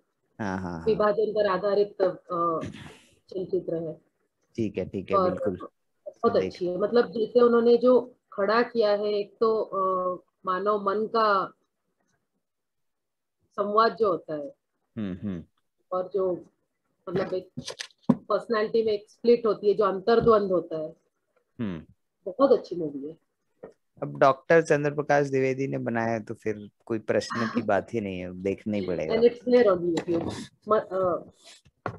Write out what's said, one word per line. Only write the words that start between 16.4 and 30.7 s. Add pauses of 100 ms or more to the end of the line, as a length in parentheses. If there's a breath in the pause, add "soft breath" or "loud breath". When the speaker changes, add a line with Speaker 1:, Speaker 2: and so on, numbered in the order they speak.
Speaker 2:
मतलब
एक (640)
personality
में
एक
split
होती
है,
जो
अंतर्द्वंद
होता
है, (640)
Speaker 1:
हम्म। (400)
Speaker 2:
बहुत
अच्छी
movie
है। (840)
Speaker 1:
अब
doctor
चंद्रप्रकाश
द्विवेदी
ने
बनाया
है,
तो
फिर (160)
कोई
प्रश्न
की
Speaker 2:
<laughs>
Speaker 1:
बात
ही
नहीं
है,
देखना
ही
पड़ेगा।
Speaker 2:
And
it's
there
on
YouTube। (380)
म-,